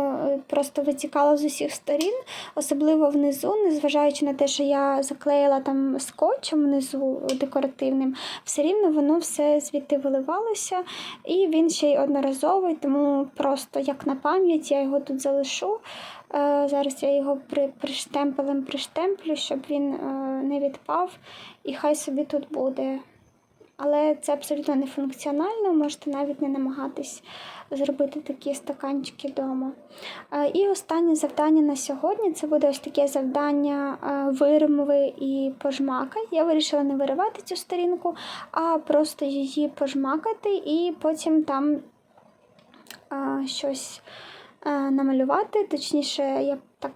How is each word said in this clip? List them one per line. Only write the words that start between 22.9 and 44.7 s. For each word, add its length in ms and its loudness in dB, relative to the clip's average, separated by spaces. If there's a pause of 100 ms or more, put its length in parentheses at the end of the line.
Але 380 2
це 180 -4
абсолютно 420 -2
нефункціонально, 1000 -2
можете 380 0
навіть 320 -4
не 60 0
намагатись 760 -6 (480)
зробити 500 0
такі 340 -6
стаканчики 760 -6
вдома. 440 -4 (600)
Е, 160 0
і 200 2
останнє 460 2
завдання 480 4
на 140 2
сьогодні, 560 0
це 140 -6
буде 220 4
ось 100 0
таке 280 0
завдання, 960 0
е, 280 0
«Виримви 840 4
і 420 -2
пожмакай». 720 -2
Я 140 2
вирішила 380 2
не 120 0
виривати 480 -2
цю 140 -10
сторінку, 580 -2 (360)
а 280 0
просто 460 0
її 440 -2
пожмакати 960 -2
і 360 0
потім 420 2
там, 360 0 (1300)
е, 340 -4
щось, 560 -6 (640)
е, 240 0